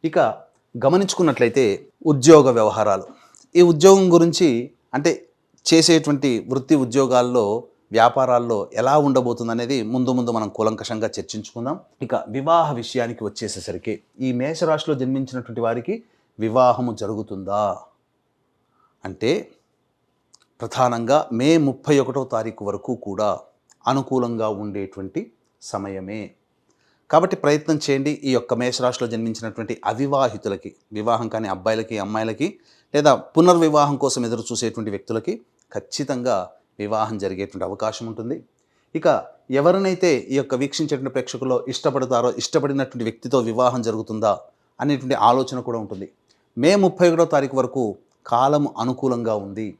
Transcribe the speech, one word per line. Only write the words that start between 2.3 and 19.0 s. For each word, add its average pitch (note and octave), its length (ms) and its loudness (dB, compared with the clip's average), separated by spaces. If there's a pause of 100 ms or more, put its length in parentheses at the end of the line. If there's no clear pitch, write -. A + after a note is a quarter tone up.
వ్యవహారాలు, G#2 480 0 (500)
ఈ F3 160 8
ఉద్యోగం F#3+ 340 8 (100)
గురించి E3+ 340 4 (480)
అంటే D3 140 2 (600)
చేసేటువంటి D#3 580 4 (220)
వృత్తి C3 240 2 (100)
ఉద్యోగాల్లో, B2 600 2 (520)
వ్యాపారాల్లో A#2+ 600 2 (200)
ఎలా B2+ 140 2 (140)
ఉండబోతుందనేది A#2+ 680 -2 (180)
ముందు B2+ 240 -2
ముందు A#2+ 200 -2
మనం G#2+ 180 -4
కూలంకషంగా A2 520 -4 (100)
చర్చించుకుందాం. A#2 580 -10 (300)
ఇక A#2 100 -6 (200)
వివాహ D#3+ 320 2 (120)
విషయానికి A#2 480 -6
వచ్చేసేసరికి G2 680 -8 (320)
ఈ C3 40 -2 (120)
మేషరాశిలో D#3 600 -2
జన్మించినటువంటి B2+ 640 -6
వారికి A#2+ 300 -4 (500)
వివాహము B2 460 2 (100)
జరుగుతుందా G2+ 640 -4 (1400)